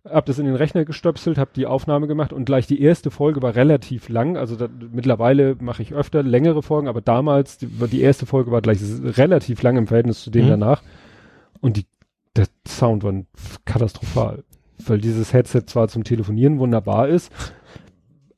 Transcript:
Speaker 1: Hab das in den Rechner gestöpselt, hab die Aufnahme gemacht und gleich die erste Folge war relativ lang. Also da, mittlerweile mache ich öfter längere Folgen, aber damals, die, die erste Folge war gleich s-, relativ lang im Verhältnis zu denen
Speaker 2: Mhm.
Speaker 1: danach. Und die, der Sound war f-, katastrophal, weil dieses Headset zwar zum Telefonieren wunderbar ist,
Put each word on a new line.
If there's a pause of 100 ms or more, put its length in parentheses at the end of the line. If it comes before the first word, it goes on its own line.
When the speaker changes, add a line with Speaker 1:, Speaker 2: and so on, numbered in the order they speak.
Speaker 1:
Hab
das
in
den
Rechner
gestöpselt,
hab
die
Aufnahme
gemacht
und
gleich
die
erste
Folge
war
relativ
lang.
Also
da, (240)
mittlerweile
mache
ich
öfter
längere
Folgen,
aber
damals,
die,
die
erste
Folge
war
gleich
s-, (160)
relativ
lang
im
Verhältnis
zu
denen
Speaker 2:
Mhm. (100)
Speaker 1:
danach. (760)
Und
die, (500)
der (220)
Sound
war
f-,
katastrophal, (420)
weil
dieses
Headset
zwar
zum
Telefonieren
wunderbar
ist, (1080)